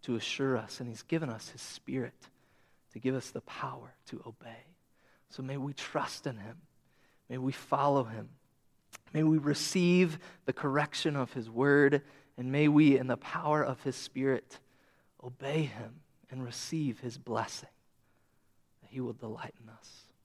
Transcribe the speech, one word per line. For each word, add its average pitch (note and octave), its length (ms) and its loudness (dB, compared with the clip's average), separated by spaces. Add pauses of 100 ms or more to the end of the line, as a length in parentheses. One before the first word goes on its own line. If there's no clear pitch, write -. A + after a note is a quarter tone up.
to B2 120 -2
assure C3 400 -2
us. G#2+ 240 -6
And B2 80 -8
he's A2+ 140 -12
given D#3+ 280 -4
us A2 200 -10
his - 120 -18
spirit - 680 -8 (640)
to A2+ 80 -16
give C3 160 0
us - 160 -8
the - 100 -10
power B2+ 540 -12 (120)
to - 200 -14
obey. A#2 380 -18 (640)
So - 120 -14
may C3+ 160 -6
we C#3 160 -6
trust - 540 -4
in A#2+ 100 -6
him. G#2+ 200 -14 (720)
May B2+ 100 -8
we C3 140 -2
follow C#3 500 2
him. A2 260 -10 (840)
May D#3 100 2
we D#3 160 6
receive F3 800 4 (260)
the C3+ 80 -2
correction D3 600 0
of C3 180 -4
his A2+ 160 -8
word. C#3 540 6 (340)
And B2+ 140 -6
may D3 160 4
we, D3 300 8
in B2+ 100 0
the A#2+ 100 0
power D3+ 460 0
of C3 200 -2
his C3 120 -4
spirit, - 640 -2 (640)
obey C#3 400 -2
him A#2 320 -8 (340)
and C3 140 -8
receive B2+ 560 -4
his B2 180 -8
blessing - 520 -6 (1120)
that - 100 -20
he C3 100 -8
will A#2+ 120 -6
delight A2+ 400 -12 (100)
in A2 60 -20
us. - 340 -20 (220)